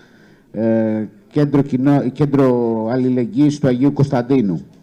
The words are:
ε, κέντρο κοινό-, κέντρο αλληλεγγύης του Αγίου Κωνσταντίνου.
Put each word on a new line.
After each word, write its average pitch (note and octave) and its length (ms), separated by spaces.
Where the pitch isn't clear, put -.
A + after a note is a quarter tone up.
ε, A2 540
κέντρο C#3+ 300
κοινό-, C3+ 500
κέντρο B2 800
αλληλεγγύης B2+ 680
του D3 80
Αγίου C3 260
Κωνσταντίνου. B2 720